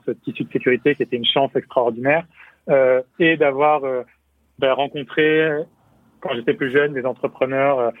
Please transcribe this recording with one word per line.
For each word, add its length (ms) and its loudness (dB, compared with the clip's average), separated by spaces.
ce 60 -2
tissu 320 -10
de 80 -10
sécurité 420 0
qui 80 -4
était 140 -4
une 80 -6
chance 320 0
extraordinaire, 680 -2
euh, 320 4
et 180 2
d'avoir, 460 2
euh, 200 -4
ben, 120 2
rencontré, 800 0
quand 140 -6
j'étais 200 -2
plus 160 -4
jeune, 220 2
des 140 -6
entrepreneurs, 720 -2
euh, 100 0